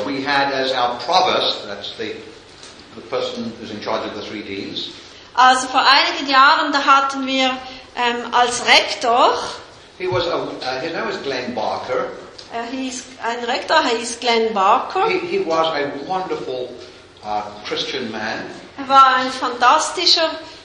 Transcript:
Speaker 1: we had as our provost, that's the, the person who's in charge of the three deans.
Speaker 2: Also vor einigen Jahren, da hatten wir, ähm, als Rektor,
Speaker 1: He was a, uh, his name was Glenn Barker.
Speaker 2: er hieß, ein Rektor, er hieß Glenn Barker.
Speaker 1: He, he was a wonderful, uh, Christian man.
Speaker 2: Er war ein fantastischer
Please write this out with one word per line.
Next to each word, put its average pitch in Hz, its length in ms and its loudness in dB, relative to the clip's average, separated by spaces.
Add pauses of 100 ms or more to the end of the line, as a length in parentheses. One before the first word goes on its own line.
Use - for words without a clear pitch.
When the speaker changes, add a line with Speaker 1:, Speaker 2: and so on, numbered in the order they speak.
Speaker 1:
we 135 200 -4
had 139 280 2
as 131 180 0
our 123 340 0
provost, 123 600 2
that's 101 300 -10
the, 110 180 -6 (800)
the 110 140 -16
person 117 500 -4
who's 104 120 -10
in 101 100 -10
charge 110 260 -4
of 101 140 -10
the 98 80 -10
three 104 140 -8
deans. - 460 -8 (440)
Speaker 2:
Also 254 340 4
vor 262 140 0
einigen 311 500 2
Jahren, 294 400 6
da 285 140 2
hatten 269 420 4
wir, 262 220 2 (480)
ähm, 240 360 -2
als 240 320 2
Rektor, 277 680 4 (680)
Speaker 1:
He 185 100 -4
was 175 180 0
a, 160 100 -2
uh, 139 440 -6
his 165 120 -6
name 214 160 -4
was - 140 -6
Glenn 123 300 -4
Barker. 117 520 -4 (480)
Speaker 2:
er 233 180 -6
hieß, 262 320 -8 (180)
ein 240 220 -4
Rektor, 254 400 0
er 240 140 0
hieß 233 240 -6
Glenn 226 320 2
Barker. 233 560 2
Speaker 1:
He, 370 100 0
he 339 260 -2
was 160 220 2
a 143 240 -2 (160)
wonderful, 151 600 -4 (540)
uh, 107 180 -2 (260)
Christian 131 440 -4
man. 110 340 -6 (320)
Speaker 2:
Er 269 100 -8
war 269 300 8
ein 254 140 -2
fantastischer 302 1000 2 (360)